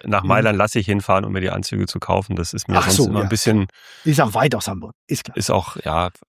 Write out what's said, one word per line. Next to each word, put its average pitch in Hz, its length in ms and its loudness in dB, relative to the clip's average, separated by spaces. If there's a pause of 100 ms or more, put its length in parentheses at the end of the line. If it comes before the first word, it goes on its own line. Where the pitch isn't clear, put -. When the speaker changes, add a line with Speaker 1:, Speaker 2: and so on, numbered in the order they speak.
Speaker 1:
nach 101 180 0
Speaker 2:
Mhm. 95 60 0
Speaker 1:
Mailand 104 280 4
lasse 104 220 2
ich 101 60 0
hinfahren, 98 400 0
um 101 80 -4
mir 95 80 -2
die 92 80 -2
Anzüge 95 360 -4
zu - 140 -6
kaufen. 92 380 -2
Das 85 160 -4
ist - 160 -6
mir 95 80 2
Speaker 2:
Ach - 60 4
Speaker 1:
sonst 190 120 2
Speaker 2:
so, 139 140 4
Speaker 1:
immer 104 100 0
Speaker 2:
ja. 101 60 0
Speaker 1:
ein 98 40 -2
bisschen 107 380 2 (380)
Speaker 2:
Ist 156 160 4
auch 113 120 0
weit 135 220 2
aus 101 140 -6
Hamburg, 98 240 -10 (140)
ist - 180 -4
klar. - 100 -16
Speaker 1:
Ist - 160 -2
auch, - 320 0
ja, 85 280 -2 (180)